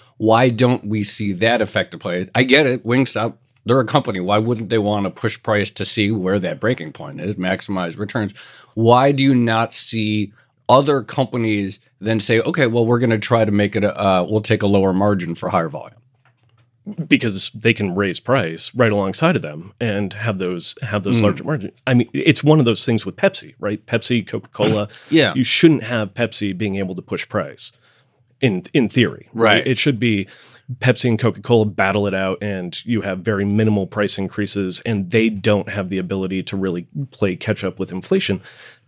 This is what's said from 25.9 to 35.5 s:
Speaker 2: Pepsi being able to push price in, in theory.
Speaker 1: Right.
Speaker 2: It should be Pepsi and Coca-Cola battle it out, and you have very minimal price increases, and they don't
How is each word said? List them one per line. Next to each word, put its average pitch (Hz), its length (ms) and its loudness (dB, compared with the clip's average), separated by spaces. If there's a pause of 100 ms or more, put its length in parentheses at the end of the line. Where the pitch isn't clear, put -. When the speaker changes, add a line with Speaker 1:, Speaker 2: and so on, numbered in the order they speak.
Speaker 2:
Pepsi 110 420 -2
being 98 200 -4
able 92 180 -4
to 87 80 -10
push - 260 -8
price 73 420 -6 (720)
in, 95 220 0 (100)
in 120 160 2
theory. - 440 0
Speaker 1:
Right. 110 340 4
Speaker 2:
It 127 100 0
should 131 220 0
be 104 280 0 (520)
Pepsi 123 300 2
and 110 100 2
Coca-Cola 110 460 2
battle 101 420 0
it 95 80 -2
out, 95 260 -4
and 95 440 -6
you 113 160 -2
have 92 180 -6
very 98 260 -2
minimal 104 400 2
price 101 320 0
increases, 95 680 -4
and 98 260 -2
they 113 180 4
don't 104 400 0